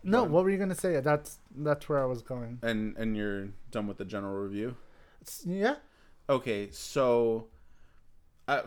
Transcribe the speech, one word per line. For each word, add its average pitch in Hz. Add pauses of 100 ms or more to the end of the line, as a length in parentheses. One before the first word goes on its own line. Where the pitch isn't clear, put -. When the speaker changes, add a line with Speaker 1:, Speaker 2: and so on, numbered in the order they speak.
Speaker 1:
No, 233
Speaker 2:
Um, 165
Speaker 1:
what 180
were 190
you 190
gonna 190
say? 170
That's, 147 (180)
that's 147
where 143
I 135
was 123
going. 120
Speaker 2:
And, 110
and 110
you're 101 (220)
done 104
with 98
the 104
general 98
review? 101 (500)
Speaker 1:
S-, -
yeah. 196 (540)
Speaker 2:
Okay, 107
so, 120 (1000)
uh, 139